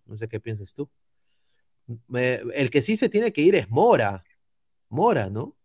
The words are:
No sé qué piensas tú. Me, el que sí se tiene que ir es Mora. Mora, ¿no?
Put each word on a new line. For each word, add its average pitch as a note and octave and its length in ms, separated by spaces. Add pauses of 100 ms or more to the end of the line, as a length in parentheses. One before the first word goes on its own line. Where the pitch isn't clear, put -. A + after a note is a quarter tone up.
No A2 100
sé A2 120
qué G#2+ 120
piensas G#2 340
tú. C#3+ 160 (1160)
Me, B2 260 (200)
el C3+ 160
que C#3+ 120
sí G#3+ 140
se A#3 120
tiene G#3+ 240
que D3 100
ir F#3 120
es A2 160
Mora. B2 540 (640)
Mora, C#3 420
¿no? B2 240 (100)